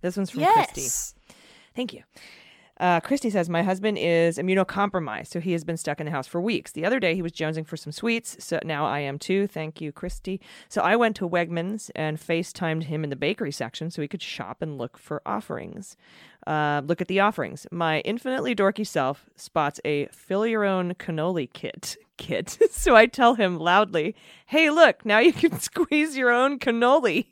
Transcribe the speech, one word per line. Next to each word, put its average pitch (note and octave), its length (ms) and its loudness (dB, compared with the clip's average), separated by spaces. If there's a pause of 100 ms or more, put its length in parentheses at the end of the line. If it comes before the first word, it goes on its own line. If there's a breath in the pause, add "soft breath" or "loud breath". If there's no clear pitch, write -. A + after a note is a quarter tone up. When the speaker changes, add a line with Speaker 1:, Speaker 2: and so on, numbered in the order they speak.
Speaker 1:
This F3+ 160 -4
one's G3 140 -2
from C4+ 120 -4
Speaker 2:
Yes. G4+ 300 4
Speaker 1:
Christy. - 640 -8 (400 soft breath)
Thank A#3+ 180 -6
you. - 120 -20 (720 loud breath)
Uh, F3+ 220 4
Christy C4+ 280 0
says, F#3 220 0
"My E3+ 120 2
husband F#3+ 360 0
is E3+ 400 4
immunocompromised, F#3 880 0
so - 120 -8
he E3+ 140 -2
has E3 120 -2
been E3 120 -4
stuck D3 240 -6
in D#3 60 -6
the D3+ 60 -6
house C#3 140 -4
for F3 140 -4
weeks. G3+ 320 -4
The D#3+ 140 -4
other B3 120 2
day, F3+ 160 2
he F#3 60 -2
was E3+ 120 -4
jonesing D#3 340 -4
for E3 100 -10
some D3+ 160 -12
sweets, A3+ 500 -4
so E3 220 -4
now D3+ 220 -4
I C#3+ 140 -2
am C#3 180 -6
too. G3 280 0
Thank D#3+ 360 -10
you, D3+ 100 -8
Christy. - 480 -10 (300 loud breath)
So - 100 -2
I G3 160 4
went A#3 200 2
to F3+ 120 -4
Wegmans F3 680 -2
and D#3 220 -4
FaceTimed E3 680 -4
him D#3 200 -4
in D3 60 -6
the C3+ 60 -6
bakery C#3+ 360 -4
section C#3 380 -8
so E3 100 -10
he D3 80 -4
could F#3 140 -10
shop - 400 -10
and D3+ 160 -8
look B2 180 -10
for - 300 -8
offerings. - 680 -8 (520 soft breath)
Uh, D3+ 360 0
look D#3+ 200 -2
at F3 60 -6
the F#3+ 120 2
offerings. E3 500 -2
My D#3+ 300 0
infinitely B3 540 -2
dorky G3 320 2
self C#3 500 -2
spots - 480 -4
a D3 220 0
fill-your-own G3 880 -2
cannoli D#3+ 580 -4
kit." - 460 -12 (180)
kit. - 480 -6
<laughs> G#4 60 4
So - 260 4
I A3 80 12
tell B3 300 4
him F#3 240 0
loudly, F3 580 2 (300 loud breath)
"Hey, D#4 240 4
look, D4+ 340 6
now G#3+ 140 4
you D4 160 6
can D4 260 0
<laughs> - 0 -
squeeze D4+ 560 -2
your B3+ 140 2
own B3+ 280 2
cannoli." A#3+ 720 2